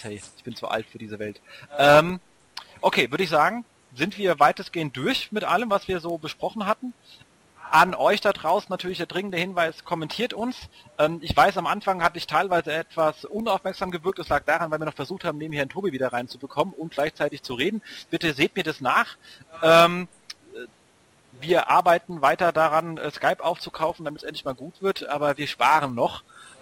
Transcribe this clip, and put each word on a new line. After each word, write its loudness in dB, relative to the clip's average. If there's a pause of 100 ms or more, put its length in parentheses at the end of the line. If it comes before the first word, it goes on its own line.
hey, -12 (160)
ich -20
bin -12
zu -10
alt -4
für -18
diese -12
Welt. -10 (380)
Ähm, 8 (600)
okay, 2
würde -2
ich -2
sagen, 2 (300)
sind -4
wir 0
weitestgehend 2
durch -4
mit -6
allem, 0
was 0
wir -4
so -6
besprochen -6
hatten. -4 (800)
An 6
euch 2
da 4
draußen -2
natürlich -8
der -6
dringende -6
Hinweis, -2
kommentiert -4
uns. -6 (440)
Ähm, 0
ich -6
weiß, 6
am -2
Anfang -2
hatte 0
ich -10
teilweise 0
etwas -2
unaufmerksam -4
gewirkt. -4
Das -12
lag 2
daran, 0
weil -2
wir -6
noch -4
versucht -8
haben, -2
neben -8
Herrn -2
Tobi -4
wieder -2
reinzubekommen -4
und -10
gleichzeitig -2
zu -10
reden. -2 (300)
Bitte -2
seht 0
mir -4
das -4
nach. 0 (460)
Ähm, 6 (1300)
wir 2
arbeiten 2
weiter 4
daran, 2
äh, -6
Skype -2
aufzukaufen, -4
damit -10
es -14
endlich -12
mal -4
gut -16
wird, -4
aber 0
wir -6
sparen 4
noch. -2 (380)